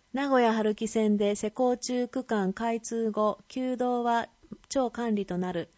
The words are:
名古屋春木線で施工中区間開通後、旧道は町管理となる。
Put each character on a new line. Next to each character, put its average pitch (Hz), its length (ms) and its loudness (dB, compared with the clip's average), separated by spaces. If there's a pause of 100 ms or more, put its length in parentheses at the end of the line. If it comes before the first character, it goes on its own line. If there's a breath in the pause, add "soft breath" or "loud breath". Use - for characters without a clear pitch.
(120)
名 277 160 -2
古 254 140 6
屋 226 100 6
春 214 220 0
木 220 140 -4
線 214 280 4
で 208 200 2
施 208 160 -4
工 247 240 2
中 247 320 -2
区 262 160 -6
間 196 280 0
開 233 280 -4
通 226 320 -2
後、 214 340 0
旧 254 300 -4
道 247 260 0
は 233 260 0 (400)
町 254 220 0
管 233 240 -2
理 202 120 0
と 180 120 -4
な 180 140 -2
る。 170 260 -4